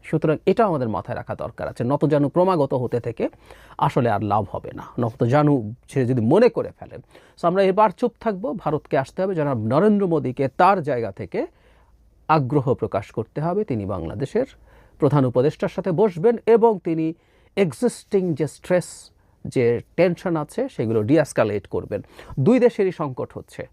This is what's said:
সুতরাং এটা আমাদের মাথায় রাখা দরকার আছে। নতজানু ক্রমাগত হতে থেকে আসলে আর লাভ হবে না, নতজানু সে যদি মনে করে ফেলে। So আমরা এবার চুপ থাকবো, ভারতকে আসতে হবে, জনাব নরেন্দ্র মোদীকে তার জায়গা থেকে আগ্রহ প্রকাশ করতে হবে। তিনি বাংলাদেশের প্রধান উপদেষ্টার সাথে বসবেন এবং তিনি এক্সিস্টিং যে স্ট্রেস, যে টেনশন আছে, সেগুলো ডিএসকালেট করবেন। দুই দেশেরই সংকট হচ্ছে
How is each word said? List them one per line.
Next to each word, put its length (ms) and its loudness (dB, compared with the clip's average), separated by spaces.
সুতরাং 280 0
এটা 200 2
আমাদের 260 -2
মাথায় 240 -8
রাখা 140 -10
দরকার 240 -10
আছে। 160 -8
নতজানু 500 2
ক্রমাগত 380 2
হতে 240 -4
থেকে 180 -6
আসলে 380 2
আর 60 -2
লাভ 120 2
হবে 240 -10
না, 60 -16
নতজানু 520 2
সে 200 0
যদি 120 0
মনে 240 6
করে 220 -4
ফেলে। 180 -18
So 120 -8
আমরা 200 2
এবার 280 4
চুপ 140 -2
থাকবো, 240 -4
ভারতকে 420 -2
আসতে 180 -12
হবে, 180 -2
জনাব 180 0
নরেন্দ্র 400 4
মোদীকে 320 -2
তার 280 4
জায়গা 220 -4
থেকে 200 -6
আগ্রহ 300 0
প্রকাশ 240 -4
করতে 300 -8
হবে। 140 -2
তিনি 140 -4
বাংলাদেশের 540 -4
প্রধান 300 4
উপদেষ্টার 460 0
সাথে 140 -4
বসবেন 320 0
এবং 160 4
তিনি 200 -2
এক্সিস্টিং 580 -2
যে 80 0
স্ট্রেস, 320 0
যে 100 2
টেনশন 360 0
আছে, 160 -8
সেগুলো 340 0
ডিএসকালেট 560 2
করবেন। 260 -6
দুই 180 6
দেশেরই 360 2
সংকট 360 -6
হচ্ছে 260 -14